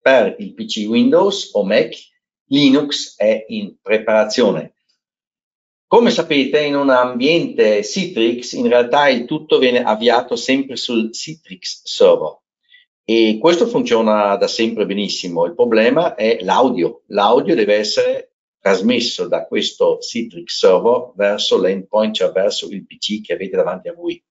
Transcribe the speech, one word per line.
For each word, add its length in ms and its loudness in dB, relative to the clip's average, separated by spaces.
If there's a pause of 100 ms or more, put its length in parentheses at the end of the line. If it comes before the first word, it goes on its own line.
per 380 2
il 160 -12
P 100 -12
C 240 -6
Windows 640 2
o 120 0
Mac, 300 0 (520)
Linux 720 0
è 300 0
in 340 -10
preparazione. 920 0 (1080)
Come 240 4
sapete, 520 0
in 140 -2
un 120 0
ambiente 960 2
Citrix, 680 -4
in 160 -2
realtà 420 4
il 160 -2
tutto 320 -2
viene 240 2
avviato 520 0
sempre 420 -2
sul 360 -4
Citrix 720 -14
server 540 2 (680)
e 340 2
questo 280 2
funziona 680 0
da 120 0
sempre 380 -2
benissimo. 580 -4
Il 100 -6
problema 600 2
è 260 0
l'audio. 680 0
L'audio 460 2
deve 220 2
essere 600 -2 (220)
trasmesso 720 0
da 160 -2
questo 540 -2
Citrix 580 -10
server 580 2
verso 460 0
l'endpoint, 540 -2
cioè 180 -2
verso 380 -2
il 160 -14
P 100 -20
C 240 -6
che 140 -6
avete 220 -8
davanti 320 -2
a 40 -12
voi. 280 -10 (100)